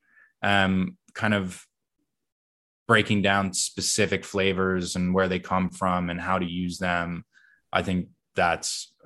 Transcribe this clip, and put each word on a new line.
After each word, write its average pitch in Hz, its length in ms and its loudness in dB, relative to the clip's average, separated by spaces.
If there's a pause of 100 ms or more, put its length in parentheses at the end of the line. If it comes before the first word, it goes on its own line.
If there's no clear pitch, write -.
(420)
um, 95 540 2 (180)
kind 107 200 0
of 95 320 -4 (1200)
breaking 107 360 4
down 98 320 2
specific - 720 -2
flavors 95 680 0
and 90 200 0
where 95 120 4
they 92 120 -2
come 92 320 -2
from 90 400 -2
and 87 100 -6
how 92 180 -2
to 90 80 -2
use 87 320 -6
them. 87 460 -4 (480)
I 90 100 0
think 90 260 -2 (280)
that's - 580 -2 (120)